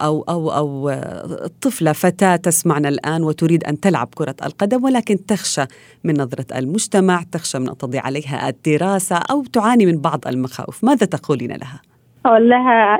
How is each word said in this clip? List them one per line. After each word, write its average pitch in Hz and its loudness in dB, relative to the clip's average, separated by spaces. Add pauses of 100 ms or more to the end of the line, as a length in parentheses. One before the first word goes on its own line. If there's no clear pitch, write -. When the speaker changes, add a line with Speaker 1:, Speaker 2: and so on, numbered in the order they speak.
Speaker 1:
أو، 151 -2
أو، 165 -4
أو، 143 -4
آه، 135 -8 (120)
طفلة، 165 0
فتاة 180 2
تسمعنا 160 0
الآن 160 -2
وتريد 160 2
أن 147 -6
تلعب 147 0
كرة 135 -6 (100)
القدم 208 -2
ولكن 226 0
تخشى - -2 (420)
من 165 0
نظرة 127 -4
المجتمع، 180 0 (120)
تخشى 160 -6
من 127 -4
أن 123 -14
تضيع 131 -6
عليها 135 -6
الدراسة 175 0 (120)
أو 180 0
تعاني 226 4
من 165 2
بعض 147 0
المخاوف، - -6
ماذا 240 4
تقولين 135 -2
لها؟ - -14 (440)
Speaker 2:
أقول 226 6
لها 233 4